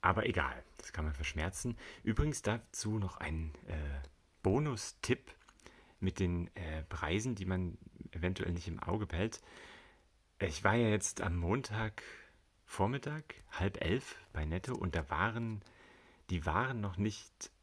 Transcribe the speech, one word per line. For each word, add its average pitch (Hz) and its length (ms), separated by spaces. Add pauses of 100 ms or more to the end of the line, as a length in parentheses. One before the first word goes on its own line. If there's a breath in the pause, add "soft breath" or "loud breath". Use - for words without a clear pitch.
Aber 92 240
egal, 90 380 (140)
das - 140
kann 80 140
man 78 80
verschmerzen. 78 640 (260 loud breath)
Übrigens 143 380
dazu 107 580
noch 95 180
ein, 78 360 (140)
äh, 73 340 (440)
Bonustipp 123 880 (640 loud breath)
mit 92 200
den, 87 360
äh, 78 280
Preisen, 107 500
die 95 120
man 92 340 (320)
eventuell 87 400
nicht 85 160
im 82 120
Auge 101 280
behält. 101 340 (960 loud breath)
Ich - 260
war 104 120
ja 117 140
jetzt - 320
am 90 160
Montagvormittag, 113 1900 (260)
halb - 340
elf 101 320 (180)
bei 76 120
Netto 90 300
und 90 180
da 82 160
waren 110 540 (680 loud breath)
die 85 160
Waren 113 340
noch 95 180
nicht - 520 (140)